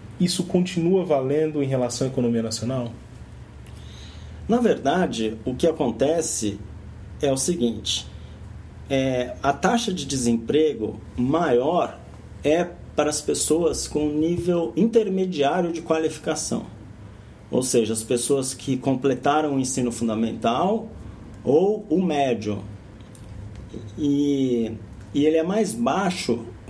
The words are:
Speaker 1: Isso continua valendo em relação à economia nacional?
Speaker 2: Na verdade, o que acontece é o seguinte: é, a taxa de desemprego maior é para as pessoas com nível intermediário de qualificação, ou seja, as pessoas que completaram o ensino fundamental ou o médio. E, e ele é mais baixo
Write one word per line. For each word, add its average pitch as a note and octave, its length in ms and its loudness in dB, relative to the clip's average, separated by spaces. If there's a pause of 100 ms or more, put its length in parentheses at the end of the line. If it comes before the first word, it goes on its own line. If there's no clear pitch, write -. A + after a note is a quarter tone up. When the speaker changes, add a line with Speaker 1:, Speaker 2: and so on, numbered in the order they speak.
(200)
Speaker 1:
Isso F3+ 260 2
continua F3+ 600 2
valendo D3 560 2
em C3+ 60 0
relação B2+ 400 0
à - 20 -2
economia A#2 320 2
nacional? A#2 500 -4 (1600)
Speaker 2:
Na A3+ 100 6
verdade, C#3 880 2
o C3 80 0
que B2+ 140 2
acontece C3+ 920 0 (640)
é C#3 100 4
o C3+ 60 2
seguinte: A#2+ 680 -2 (840)
é, C3 540 0
a C#3 100 4
taxa A3 400 2
de D3 120 -4
desemprego B2 920 2 (160)
maior C#3 840 2 (440)
é E3+ 240 4 (280)
para D3 140 2
as D3 100 -2
pessoas D3+ 680 2
com D3+ 180 0
nível E3+ 680 2
intermediário F#3 960 2
de E3 80 -6
qualificação, D#3+ 840 -2 (880)
ou B2 100 4
seja, A#2 300 2
as A2 120 -2
pessoas C3 500 0
que C3+ 240 -2
completaram C#3 760 2
o C3+ 40 2
ensino B2+ 320 0
fundamental A#2 960 0 (560)
ou F#3+ 460 4
o E3+ 120 4
médio. C3 580 2 (1400)
E, C#3 760 2 (420)
e C#3+ 120 4
ele D#3 100 6
é D#3+ 80 4
mais F#3+ 300 2
baixo C3 720 0 (240)